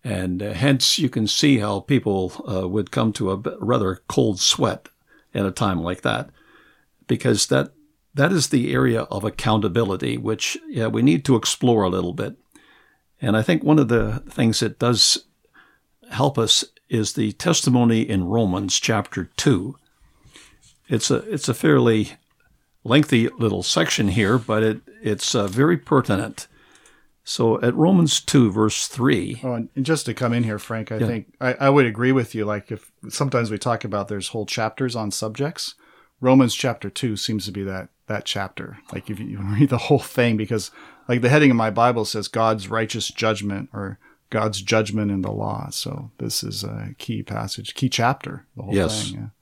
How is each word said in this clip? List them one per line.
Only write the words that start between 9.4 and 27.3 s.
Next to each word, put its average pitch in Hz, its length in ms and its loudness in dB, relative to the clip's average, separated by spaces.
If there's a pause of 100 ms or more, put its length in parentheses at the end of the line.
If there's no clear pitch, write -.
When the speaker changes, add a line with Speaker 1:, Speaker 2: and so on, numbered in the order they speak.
Speaker 1:
which, 110 380 -4 (140)
yeah, 143 160 -4
we 110 160 0
need 147 240 4
to 131 100 4
explore 113 460 2
a 92 80 2
little 90 240 -2
bit. - 240 -8 (840)
And 110 160 0
I 110 60 4
think 165 220 0
one 156 160 6
of 135 80 4
the 110 420 0
things 113 300 0
that - 180 -2
does - 480 2 (840)
help 139 260 0
us - 260 2 (260)
is 107 240 0
the 110 180 -2
testimony 120 720 2
in 95 240 0
Romans 101 540 0
chapter 101 560 -4
two. 127 420 0 (1120)
It's 120 220 -2
a, - 60 4 (160)
it's 156 180 -4
a 123 60 0
fairly 120 580 4 (680)
lengthy 123 460 4
little 98 340 0
section 147 460 0
here, 104 280 2
but 110 240 0
it, 110 200 0 (200)
it's, - 320 -4
uh, 104 140 0
very 135 280 2
pertinent. 117 720 -2 (760)
So - 400 0